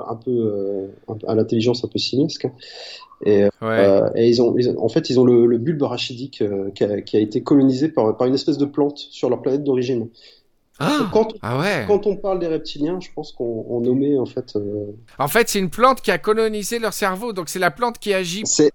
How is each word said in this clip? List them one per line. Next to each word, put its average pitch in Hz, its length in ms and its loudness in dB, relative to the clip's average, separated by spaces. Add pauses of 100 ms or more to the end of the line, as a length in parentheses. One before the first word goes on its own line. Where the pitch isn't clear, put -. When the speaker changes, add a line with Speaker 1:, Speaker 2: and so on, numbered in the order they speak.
Speaker 1:
un 113 80 -8
peu, 113 160 -6
euh, 101 560 -2 (200)
un 110 80 -8
peu 107 120 -10
à 110 80 0
l'intelligence 117 480 2
un - 40 -2
peu - 120 -6
simiesque, - 460 -2
hein. 127 80 -6 (720)
Et, 104 180 4
Speaker 2:
Ouais. 101 60 4 (120)
Speaker 1:
euh, 107 540 4
et 117 140 4
ils 120 120 4
ont, 117 160 2
ils, 123 200 2
en 107 120 -2
fait, - 200 0
ils 127 100 4
ont 127 60 6
le, 120 200 6
le 120 120 2
bulbe 139 260 -2
rachidique, 123 580 -6
euh, 98 300 -2
qui - 120 -4
a, 101 180 0
qui - 160 -4
a - 20 6
été 107 240 0
colonisé 135 460 4
par, 110 280 2
par 127 100 0
une 131 80 2
espèce 139 220 -2
de 139 80 0
plante 143 320 -2
sur - 320 -6
leur 117 120 -2
planète 143 220 -2
d'origine. 127 460 -2 (680)
Speaker 2:
Ah ! 262 200 0
Speaker 1:
Donc, 214 120 -2
quand, 220 300 2
Speaker 2:
Ah 117 180 -4
ouais. 175 280 0
Speaker 1:
quand 202 200 0
on 196 100 0
parle 190 220 -4
des 170 80 -2
reptiliens, 156 520 -4
je - 160 -14
pense 151 160 -12
qu'on, 117 380 -6
on 120 120 -2
nommait, 139 360 2
en 123 80 0
fait, - 300 -8
euh, 104 320 -4 (320)
Speaker 2:
En 139 80 0
fait, 220 200 2
c'est 208 120 -2
une 185 100 -2
plante 247 320 2
qui 208 100 0
a 175 60 0
colonisé 214 600 -2
leur 214 140 -4
cerveau, 202 380 -4
donc 180 160 -8
c'est - 120 -8
la 175 120 2
plante 233 280 -4
qui 202 140 -2
agit 185 320 -4
Speaker 1:
C'est - 300 4